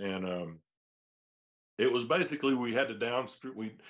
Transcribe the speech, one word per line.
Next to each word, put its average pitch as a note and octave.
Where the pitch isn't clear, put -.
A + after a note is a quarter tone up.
And, F#2+
um, E2+
it B2
was A#2+
basically, D3
we A#2+
had C3+
to A2+
downstream, A#2+
we A2